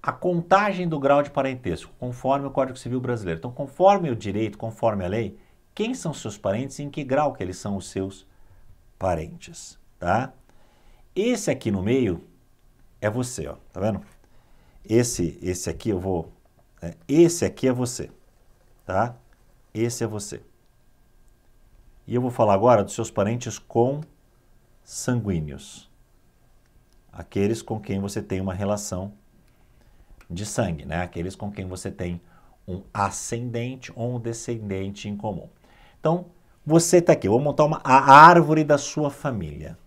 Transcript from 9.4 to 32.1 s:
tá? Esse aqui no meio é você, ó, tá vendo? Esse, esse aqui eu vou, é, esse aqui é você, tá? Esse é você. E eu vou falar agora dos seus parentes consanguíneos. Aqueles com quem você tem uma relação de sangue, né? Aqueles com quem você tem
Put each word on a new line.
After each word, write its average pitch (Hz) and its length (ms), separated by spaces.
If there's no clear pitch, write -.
tá? 214 340
Esse 220 340
aqui 127 200
no 95 120
meio 110 400
é 107 100
você, 123 380
ó, - 80
tá 92 80
vendo? 101 200
Esse, 110 580
esse 90 260
aqui 82 220
eu 95 80
vou, 90 340
é, 85 140
esse 165 360
aqui 95 220
é 127 60
você, 123 360
tá? 110 320
Esse 117 320
é - 20
você. 104 360
E 110 80
eu 123 60
vou 127 100
falar 107 240
agora 107 300
dos - 100
seus 113 160
parentes 110 480
consanguíneos. - 2250
Aqueles 101 500
com 110 180
quem 98 200
você 98 220
tem 95 180
uma 95 140
relação 101 580
de 92 160
sangue, 82 380
né? 80 180
Aqueles 90 320
com 104 160
quem 95 160
você 90 240
tem 87 300